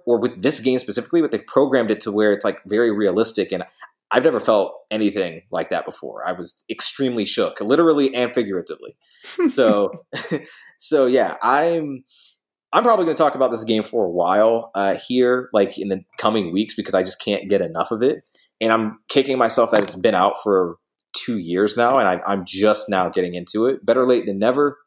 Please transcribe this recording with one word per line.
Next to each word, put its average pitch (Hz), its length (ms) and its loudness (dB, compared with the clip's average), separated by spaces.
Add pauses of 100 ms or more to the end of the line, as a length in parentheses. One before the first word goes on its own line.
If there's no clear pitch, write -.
or 117 140 2
with 113 240 -4
this 135 160 2
game 127 180 0
specifically, 123 440 -2
but 151 100 0
they've - 160 -4
programmed 131 420 2
it 107 120 -2
to 107 100 -6
where 104 220 4
it's, 104 120 -4
like, 101 220 -6
very 110 240 2
realistic, 101 600 0
and 90 120 -6 (480)
I've 127 120 2
never 143 160 2
felt 104 340 2 (180)
anything 98 580 -2
like 82 220 -6
that 82 160 -4
before. 55 400 -12
I 90 60 -4
was 87 360 -12
extremely 120 560 -2
shook, - 340 -2
literally 143 540 2
and 120 180 0
figuratively. 95 640 -6 (540)
So, 107 560 2 (320)
<laughs> - 400 -18
so 139 300 2
yeah, 117 340 2
I'm, 143 600 0 (720)
I'm 226 100 4
probably 214 220 4
gonna 160 100 0
talk 151 180 2
about 131 160 2
this 113 140 -4
game 110 180 0
for 107 240 -2
a 85 60 -2
while, 104 640 2
uh, 98 320 0
here, 127 440 2
like, 101 280 2
in 101 80 -6
the 95 140 -4 (180)
coming 107 340 0
weeks, 104 220 -2
because - 180 -6
I 95 80 2
just 92 180 -6
can't 98 300 -4
get 98 120 2
enough 82 280 -4
of 113 140 -4
it. 143 200 0 (380)
And 113 100 2
I'm 110 360 -2
kicking 135 320 0
myself 117 320 2
that 107 100 4
it's 95 140 -4
been 98 180 0
out 92 300 2
for 92 340 0 (360)
two 117 240 -4
years 92 400 -2
now, 120 140 2
and 123 180 4
I, 87 180 0
I'm 98 180 -2
just 104 440 0
now 92 180 2
getting 87 280 -2
into 104 320 -2
it. 131 180 -4
Better 123 200 2
late 127 200 2
than 98 120 -6
never, 135 500 0